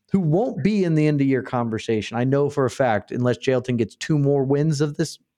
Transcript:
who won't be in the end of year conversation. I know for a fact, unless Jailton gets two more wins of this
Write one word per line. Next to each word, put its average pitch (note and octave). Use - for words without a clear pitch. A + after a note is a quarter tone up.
who G3
won't F3+
be G#3
in E3
the D3+
end D3
of C#3
year C3
conversation. A2+
I B2
know C#3
for C#3+
a A#2+
fact, A2+
unless B2
Jailton B2+
gets A2
two D#3
more C#3
wins C#3+
of D3+
this -